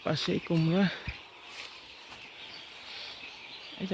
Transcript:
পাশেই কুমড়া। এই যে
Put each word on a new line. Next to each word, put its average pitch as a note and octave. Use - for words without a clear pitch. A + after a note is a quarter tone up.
পাশেই F3+
কুমড়া। E3
এই F#3+
যে F#3